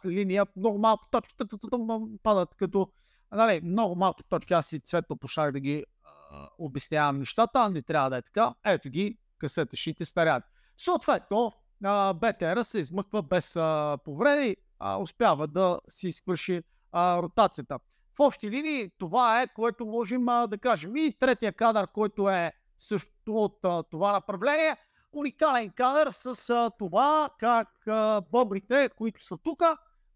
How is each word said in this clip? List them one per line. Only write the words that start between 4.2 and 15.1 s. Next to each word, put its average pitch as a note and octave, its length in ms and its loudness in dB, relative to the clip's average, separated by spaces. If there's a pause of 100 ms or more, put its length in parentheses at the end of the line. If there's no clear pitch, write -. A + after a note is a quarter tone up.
точки. F3 260 -2
Аз D#3+ 180 0
и D#3 80 -8
цветно E3 360 -4
почнах D3 360 -4
да C#3 80 -6
ги, C#3+ 240 -4 (200)
а, C#3+ 440 -20 (100)
обяснявам C#3+ 600 -2
нещата, A3 520 0
не D#3 120 -4
трябва C#3 280 0
да C3 60 -4
е B2 60 -6
така. A#3 320 -2 (100)
Ето F3+ 260 0
ги G3+ 280 -4 (200)
касетъчните D#3+ 680 -6
снаряди. D#3+ 400 0 (340)
Съответно, A#3 720 0 (320)
а, G3 300 2
Б G3 180 0
Т F3 240 -2
Р A#3+ 80 -2
се G#3+ 160 -4
измъква F#3+ 420 -4
без, E3 340 -2
а, D3+ 480 0
повреди, B3 520 0 (220)
а, G2 200 -4
успява E3 480 0